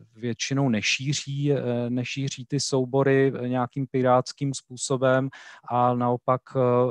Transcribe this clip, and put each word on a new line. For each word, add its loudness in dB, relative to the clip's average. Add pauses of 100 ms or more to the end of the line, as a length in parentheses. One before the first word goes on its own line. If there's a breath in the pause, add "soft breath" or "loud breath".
(160)
většinou -2
nešíří, -2
eh, -2
nešíří -6
ty -2
soubory, 2
eh, -6
nějakým -2
pirátským 2
způsobem -2 (420 loud breath)
a 2
naopak, 0 (140)
eh, 0 (320)